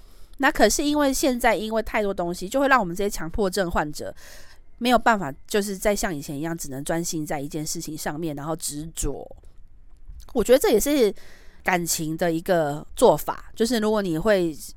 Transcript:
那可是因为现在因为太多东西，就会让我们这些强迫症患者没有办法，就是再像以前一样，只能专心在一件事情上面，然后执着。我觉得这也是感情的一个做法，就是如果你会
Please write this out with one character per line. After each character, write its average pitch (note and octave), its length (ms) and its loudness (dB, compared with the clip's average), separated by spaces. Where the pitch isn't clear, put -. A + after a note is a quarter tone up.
那 C4+ 120 4
可 B3+ 180 6
是 B3+ 140 0
因 D4 180 2
为 C#4 120 4
现 C4 260 0
在 A#3 160 4
因 G#3+ 200 -4
为 A3 80 0
太 A3 200 -2
多 G3 120 0
东 F3 180 -4
西， F3+ 160 -8
就 C4+ 100 -2
会 C#4 100 4
让 C4 120 6
我 G3 60 -2
们 E3+ 100 -6
这 F#3+ 80 0
些 G3+ 60 0
强 D#3+ 180 -6
迫 F#3+ 220 0
症 F#3 200 0
患 D#3 220 0
者 G2 220 -10
没 A#3 100 0
有 A#3+ 100 6
办 A3+ 220 4
法， C#3+ 100 -4
就 G#3+ 140 0
是 G3 160 -4
再 G#3 180 0
像 G3+ 180 -2
以 C#3+ 100 -6
前 C#3+ 160 -8
一 - 20 -4
样， E3 160 -4
只 D3 140 -8
能 C3 120 -6
专 E3 220 -2
心 D#3+ 200 -4
在 D#3 140 -4
一 C#3 80 -8
件 D#3 180 -6
事 D#3+ 140 -6
情 D#3 180 -10
上 D3+ 220 -6
面， D#3+ 160 -4
然 C#3+ 120 -8
后 D#3+ 100 -2
执 D3+ 380 -8
着。 B2 360 -6
我 B3 100 2
觉 A#3+ 120 6
得 C#4 40 10
这 G4+ 120 2
也 A3+ 100 6
是 C4+ 340 4
感 F3 240 2
情 D#3+ 300 -2
的 F3 160 0
一 E3 80 -2
个 D#3 440 2
做 G3 200 8
法， - 380 -6
就 A3 100 0
是 A#3 140 2
如 G#3+ 100 0
果 G#3+ 140 2
你 E3 160 0
会 F3+ 380 4